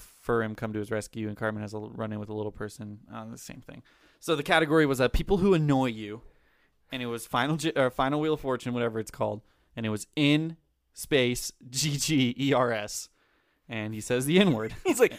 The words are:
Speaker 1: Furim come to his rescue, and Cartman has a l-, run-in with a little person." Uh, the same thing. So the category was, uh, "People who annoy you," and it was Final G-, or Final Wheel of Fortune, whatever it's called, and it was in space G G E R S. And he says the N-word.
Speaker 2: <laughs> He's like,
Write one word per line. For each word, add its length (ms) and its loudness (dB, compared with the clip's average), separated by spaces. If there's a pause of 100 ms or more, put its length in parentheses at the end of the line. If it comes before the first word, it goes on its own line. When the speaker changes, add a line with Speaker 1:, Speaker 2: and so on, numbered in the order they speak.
(260)
Speaker 1:
Furim 300 0
come 160 -6
to 80 -4
his 100 -6
rescue, 380 -4
and 80 -8
Cartman 260 -4
has 100 -10
a 40 -8
l-, 180 -10
run-in 260 -6
with 80 -10
a 60 -10
little 180 -6
person." 480 -12 (120)
Uh, 140 -14
the 120 -16
same 220 -16
thing. 220 -20 (380)
So 160 0
the 80 -4
category 420 4
was, 140 2
uh, 80 4
"People 300 2
who 160 6
annoy 320 4
you," 360 -8 (720)
and 100 -8
it 40 -6
was 200 -6
Final 300 0
G-, 200 0
or 140 4
Final 300 0
Wheel 140 0
of 60 -8
Fortune, 320 -4
whatever 280 -2
it's 100 -8
called, 320 -4 (340)
and 80 -6
it 60 0
was 240 -4
in 420 2 (380)
space 580 0 (160)
G 300 -2
G 400 2
E 140 2
R 200 4
S. 360 -6 (600)
And 260 -6
he 80 -8
says 240 0
the 120 6
N-word. 420 4
Speaker 2:
<laughs> 40 -18
He's 160 2
like, 180 6